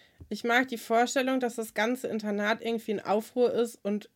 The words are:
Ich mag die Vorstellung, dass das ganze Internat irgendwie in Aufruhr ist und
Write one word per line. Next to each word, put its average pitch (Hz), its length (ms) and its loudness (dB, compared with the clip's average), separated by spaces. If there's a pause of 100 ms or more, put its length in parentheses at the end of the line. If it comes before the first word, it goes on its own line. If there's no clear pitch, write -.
(280)
Ich 208 160 -8
mag 240 240 4
die 240 100 -6
Vorstellung, 254 640 2
dass 240 160 -2
das 220 180 -8
ganze 247 360 0
Internat 214 520 -2
irgendwie 226 300 -2
in 202 80 0
Aufruhr 220 540 2
ist 233 300 0
und 202 320 -4